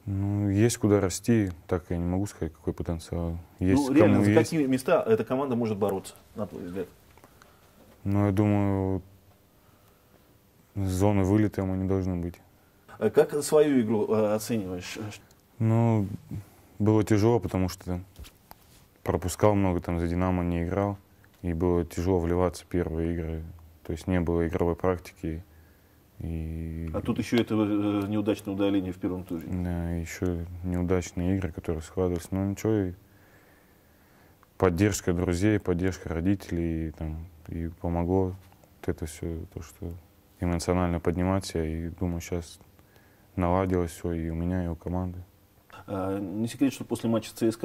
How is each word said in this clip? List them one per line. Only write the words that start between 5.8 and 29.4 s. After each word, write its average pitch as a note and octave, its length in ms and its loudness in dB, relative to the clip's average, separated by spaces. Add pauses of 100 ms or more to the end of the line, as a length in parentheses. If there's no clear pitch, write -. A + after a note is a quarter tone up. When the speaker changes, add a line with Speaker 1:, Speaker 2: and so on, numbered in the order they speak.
Speaker 2:
на G#2+ 120 -6
твой - 180 -12
взгляд? F2+ 240 -8 (1120)
Speaker 1:
Ну, G2+ 240 2
я G2+ 60 2
думаю, G2 720 2 (1700)
зоны G2 480 2
вылета G2+ 420 2
мы F#2+ 120 -2
не F#2+ 100 -2
должны F#2+ 300 0
быть. F2 240 -6 (580)
Speaker 2:
А A2 120 2
как D3+ 340 2
свою D3+ 380 4
игру, G#2+ 260 0
э, G#2+ 260 2
оцениваешь? F#2+ 640 -4 (600)
Speaker 1:
Ну, A2+ 500 4 (720)
было G#2+ 260 4
тяжело, A2 340 4
потому F#2 300 0
что F2+ 320 -6 (1040)
пропускал F#2 500 2
много, F#2+ 260 2
там F2 200 -2
за E2+ 80 0
«Динамо» F2+ 340 0
не E2+ 220 0
играл, G2 320 0 (460)
и F2 100 -2
было F2 320 2
тяжело F2+ 340 0
вливаться E2+ 460 0
в - 40 -20
первые E2 440 -2
игры. D#2+ 300 -6 (420)
То - 80 -8
есть E2 140 -8
не F#2 140 2
было E2+ 280 0
игровой E2+ 280 0
практики. E2+ 680 -4 (760)
И D#2+ 720 -6
Speaker 2:
А D#2+ 80 -4
тут - 180 -2
еще A#2 200 0
это, A2+ 160 0
э, G#2 540 0
неудачное G#2 440 -2
удаление G2 400 0
в F2+ 60 -10
первом F#2 260 -4
туре. E2+ 220 -8